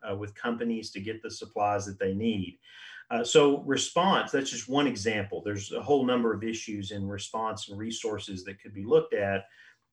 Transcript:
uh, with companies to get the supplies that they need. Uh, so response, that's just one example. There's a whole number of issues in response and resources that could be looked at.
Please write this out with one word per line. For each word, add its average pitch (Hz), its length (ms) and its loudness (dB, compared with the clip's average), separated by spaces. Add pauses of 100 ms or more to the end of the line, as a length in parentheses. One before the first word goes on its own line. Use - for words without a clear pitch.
uh, 101 60 -4
with 101 200 -8
companies 117 580 -4
to 101 80 -8
get 110 220 -8
the 110 80 -8
supplies 104 560 -2
that 98 120 -10
they 95 160 0
need. 101 440 0 (520)
Uh, 120 140 0
so 143 380 6
response, 139 680 2
that's 135 200 0
just 120 180 -8
one 143 180 4
example. 107 560 -2
There's 104 300 -4
a 113 100 -4
whole 135 220 4
number 120 280 4
of 101 120 -2
issues 107 480 -6
in 98 160 -4
response 107 600 -6
and 101 100 -12
resources 104 640 -6
that 98 160 -12
could 110 140 -18
be 98 100 -8
looked 156 300 4
at. 98 320 0 (460)